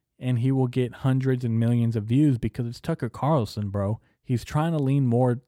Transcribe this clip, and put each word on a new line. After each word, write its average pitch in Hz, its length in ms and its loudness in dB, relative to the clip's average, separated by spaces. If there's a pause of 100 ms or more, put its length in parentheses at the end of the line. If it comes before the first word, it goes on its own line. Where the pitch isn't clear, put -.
(180)
and 127 220 -2
he 131 120 2
will 131 140 2
get 123 260 -2
hundreds 131 540 0
and 113 140 0
millions 117 360 2
of 104 100 -2
views 131 340 2
because 120 260 -4
it's 117 160 -10
Tucker 160 280 -6
Carlson, 117 600 -2
bro. 101 300 -2 (240)
He's 120 200 -2
trying 160 280 -2
to 156 80 -2
lean 139 260 2
more 123 420 2